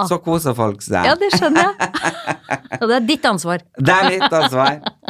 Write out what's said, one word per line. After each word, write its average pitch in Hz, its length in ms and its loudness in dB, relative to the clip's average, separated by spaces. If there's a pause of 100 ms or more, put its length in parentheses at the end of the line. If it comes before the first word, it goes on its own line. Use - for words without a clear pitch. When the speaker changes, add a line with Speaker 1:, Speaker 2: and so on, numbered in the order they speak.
Speaker 1:
så 175 160 0
koser 160 320 0
folk 107 260 -2
seg. 92 240 0
Speaker 2:
Ja, 277 100 4
det 381 180 0
skjønner 320 300 2
jeg. 392 140 0
Speaker 1:
<laughs> - 1040 -6
Speaker 2:
Og 226 80 -2
det 233 140 4
er 220 40 -2
ditt 302 160 0
ansvar. 175 360 0 (180)
Speaker 1:
Det 135 120 2
er 185 200 4
mitt 185 240 0
ansvar. 139 480 2 (280)